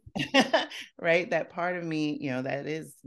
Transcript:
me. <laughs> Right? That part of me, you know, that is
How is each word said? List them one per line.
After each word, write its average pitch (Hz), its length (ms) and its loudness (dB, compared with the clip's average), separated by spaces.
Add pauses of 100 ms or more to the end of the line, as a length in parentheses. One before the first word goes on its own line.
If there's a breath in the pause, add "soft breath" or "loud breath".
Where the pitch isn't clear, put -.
(160)
me. - 180 -2
<laughs> - 640 2
Right? 170 300 2
That 160 220 0
part 180 260 -2
of 170 60 -6
me, 156 360 -2
you 151 120 -4
know, 127 100 -2
that 139 240 -4
is 151 300 -8 (120)